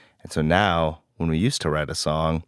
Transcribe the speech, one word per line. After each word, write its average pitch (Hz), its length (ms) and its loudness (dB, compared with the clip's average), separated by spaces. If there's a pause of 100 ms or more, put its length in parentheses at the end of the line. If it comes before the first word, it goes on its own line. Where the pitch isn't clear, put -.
(240)
And - 80 -18
so 80 100 -2
now, 82 600 2 (160)
when 82 120 -2
we 80 80 0
used 117 240 0
to 80 80 -2
write 73 200 -2
a 76 60 -8
song 80 520 0